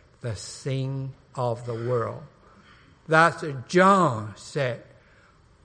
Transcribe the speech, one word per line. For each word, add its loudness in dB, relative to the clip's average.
the -8
sin -8
of -4
the -6
world. -4
That's 4
John 4
said, -6